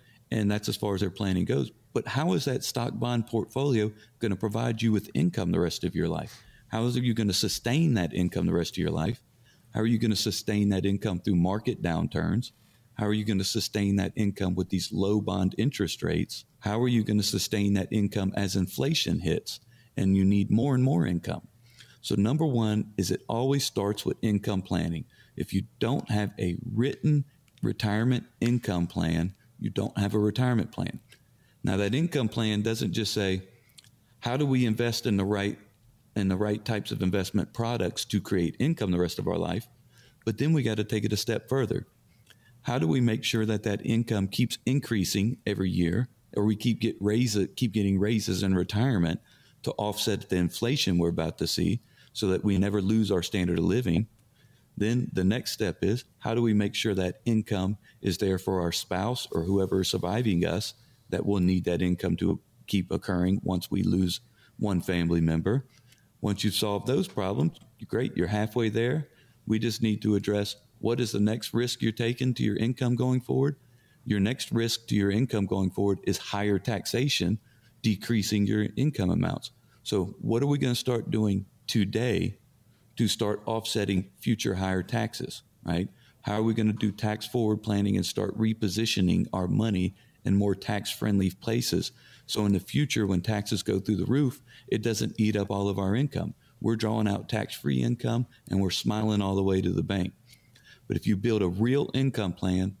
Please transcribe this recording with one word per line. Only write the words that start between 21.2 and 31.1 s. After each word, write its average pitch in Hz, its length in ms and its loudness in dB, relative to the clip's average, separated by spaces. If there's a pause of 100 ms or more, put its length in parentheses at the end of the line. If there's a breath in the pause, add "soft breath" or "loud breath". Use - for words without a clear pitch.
So - 140 -4
number 131 300 2
one 110 520 2
is - 140 0
it - 160 -2
always 135 380 0
starts 101 400 -2
with - 160 -2
income 104 400 0
planning. 85 440 -2 (300 soft breath)
If - 180 -6
you 95 100 0 (160)
don't 120 320 -2
have 104 280 0
a 87 160 0 (160)
written 139 540 0 (380 soft breath)
retirement 107 600 0 (160)
income 110 460 0
plan, 82 460 -2 (260 soft breath)
you - 100 -4
don't - 280 -4
have 101 160 0
a 107 60 2
retirement 110 520 0
plan. - 280 -6 (640 soft breath)